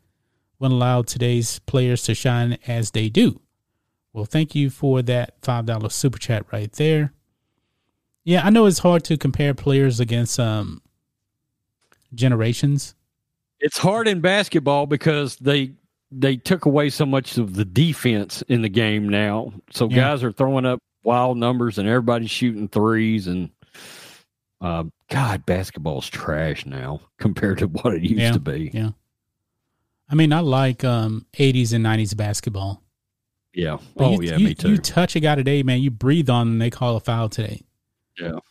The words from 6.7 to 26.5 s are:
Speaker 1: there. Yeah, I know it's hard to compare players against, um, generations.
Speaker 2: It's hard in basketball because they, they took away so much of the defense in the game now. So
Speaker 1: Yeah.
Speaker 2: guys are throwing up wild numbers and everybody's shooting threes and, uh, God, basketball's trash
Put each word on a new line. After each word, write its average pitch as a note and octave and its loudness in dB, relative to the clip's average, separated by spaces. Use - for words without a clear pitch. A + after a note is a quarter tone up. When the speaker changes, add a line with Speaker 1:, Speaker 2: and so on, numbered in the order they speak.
Speaker 1:
there. D3+ 0
Yeah, E3+ 2
I G3+ 4
know A3+ 6
it's F#3 2
hard F3 4
to D#3+ -2
compare C#3+ 0
players C3+ 2
against, A#2 -2
um, A2 -4
generations. B2 0
Speaker 2:
It's D3+ -2
hard A3 2
in F#3+ 0
basketball D#3 2
because D3 0
they, C3+ 0
they C3+ 0
took E3+ -2
away D3 4
so D3 -2
much C3+ -2
of G#2 -2
the G#2 0
defense A#2 0
in A#2+ 2
the A2 0
game G#2+ 0
now. G#2 0
So A#2+ -2
Speaker 1:
Yeah. B2 2
Speaker 2:
guys C3+ 2
are A#2 -2
throwing C3+ 0
up B2+ 0
wild B2 2
numbers A#2+ 0
and G2+ 0
everybody's A#2 0
shooting G#2+ -2
threes A2 2
and, F2+ -4
uh, E2+ -4
God, A#2 -2
basketball's D#2+ -4
trash D#2 -6